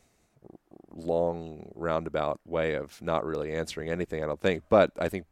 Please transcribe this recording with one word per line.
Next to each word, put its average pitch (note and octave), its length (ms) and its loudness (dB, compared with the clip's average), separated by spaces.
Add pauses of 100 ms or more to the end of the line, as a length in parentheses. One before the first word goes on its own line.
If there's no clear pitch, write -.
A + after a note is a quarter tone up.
(960)
long E2+ 800 -2
roundabout D#2+ 720 -2
way D#2+ 300 0
of C#2+ 260 -6
not E2 240 0
really D2+ 280 -4
answering D#2+ 380 -4
anything, E2+ 320 -2
I D#2 40 -2
don't D2 140 -4
think. F2+ 280 0
But G2+ 300 8
I F2 100 0
think F2+ 240 -6